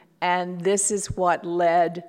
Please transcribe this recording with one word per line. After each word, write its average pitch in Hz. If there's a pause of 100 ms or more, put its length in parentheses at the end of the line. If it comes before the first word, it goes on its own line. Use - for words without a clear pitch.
(220)
And 180
this 196
is 202 (100)
what 175
led 170